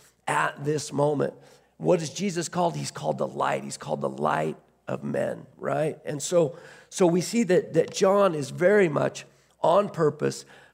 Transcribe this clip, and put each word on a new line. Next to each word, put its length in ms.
at 360
this 260
moment. 420
What 240
is 80
Jesus 400
called? 260
He's 160
called 260
the 100
light. 360
He's 140
called 240
the 80
light 480
of 160
men, 440
right? 460
And 180
so, 360
so 180
we 140
see 220
that, 320
that 180
John 420
is 140
very 400
much 360
on 260
purpose 560